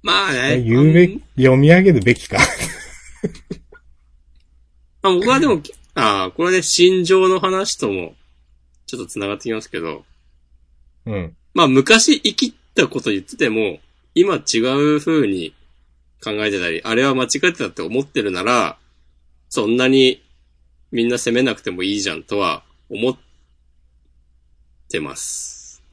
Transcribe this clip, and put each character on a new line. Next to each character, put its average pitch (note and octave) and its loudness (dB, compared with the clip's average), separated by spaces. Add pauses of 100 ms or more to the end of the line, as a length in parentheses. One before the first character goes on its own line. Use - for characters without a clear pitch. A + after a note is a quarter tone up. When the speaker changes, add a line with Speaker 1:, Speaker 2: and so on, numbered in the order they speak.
Speaker 1:
ま F#3+ 0
あ D3+ -2
ね。 C3 0
Speaker 2:
言 B2 4
う - 2
べ F3+ 6
き、 F#3+ -6
Speaker 1:
あ G#3+ -12
ん - -10 (160)
Speaker 2:
読 C3 6
み C#3+ 6
上 F3+ 8
げ G3 6
る B2 4
べ G2+ 2
き - -8
か。 G2 -4
<laughs> - 2 (2500)
Speaker 1:
あ、 F#3+ 2
僕 F#3 0
は C4+ 4
で D#4+ 2
も、 F#3+ 0 (340)
あ、 G2 0
こ E3 -2
れ F3+ 0
ね、 F3+ 0
心 F3+ 2
情 F#3 4
の F#3 0
話 F#3+ -4
と A2+ -4
も、 F2+ -8 (720)
ち - -12
ょ A#2+ -12
っ - -12
と F2+ -12
繋 G2+ -8
が G2+ -4
っ G2+ -12
て - -20
き A2+ -6
ま A2 -6
す - -20
け F2+ -8
ど。 D#2+ -10 (1000)
Speaker 2:
う A2+ -10
ん。 F2 -10 (180)
Speaker 1:
ま E3+ 4
あ、 C#3+ 2
昔 C3+ 4
生 - -6
き - -2
っ - -10 (200)
た D#3+ 2
こ B2+ -8
と A#2 -4
言 G2 -2
っ - -20
て - -20
て C#3 0
も、 A2 -4 (340)
今 F3+ 2
違 - -4
う C#3+ 0
風 D3+ 0
に F#2 -6 (680)
考 A2 -6 (120)
え G#2+ 0
て G2 -4
た F2 -4
り、 D#2+ -6
あ A2+ -4
れ B2 0
は C#3 0
間 B2+ -2
違 - -6
っ - -10
て F3 0
た D3 -8
っ - -8
て - -12
思 G#2+ -4
っ C#3 -6
て C#3+ -6
る G2+ -4
な F2+ -6
ら、 A2 -2 (680)
そ A2+ -4
ん A2+ 0
な B2+ 2
に C3 4 (680)
み A#2 -2
ん A#2+ 0
な A#2+ -2
責 A#2 -4
め B2 2
な A#2+ 0
く - -14
て G2+ -8
も F2+ -8
い G2+ -4
い G2+ -4
じ F#2+ -4
ゃ D#2+ -8
ん D#2+ -12
と G2+ -6
は E2+ -4 (240)
思 A2+ -4
っ B2+ -10 (1700)
て - -8
ま C#2 -12
す。 - -16 (100)